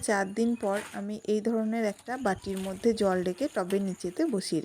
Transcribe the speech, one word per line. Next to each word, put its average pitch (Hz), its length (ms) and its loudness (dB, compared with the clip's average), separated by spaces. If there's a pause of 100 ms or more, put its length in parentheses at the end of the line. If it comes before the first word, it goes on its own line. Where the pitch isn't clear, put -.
চার 196 180 2 (120)
দিন 233 120 4 (120)
পর, 202 140 0 (220)
আমি 202 160 -6 (180)
এই 214 80 2
ধরনের 220 520 0
একটা - 200 -10 (140)
বাটির 190 400 0
মধ্যে 190 240 2 (100)
জল 185 180 4 (100)
রেখে 185 160 -2 (120)
টবের 190 320 0
নিচেতে 180 340 -2 (120)
বসিয়ে 185 300 0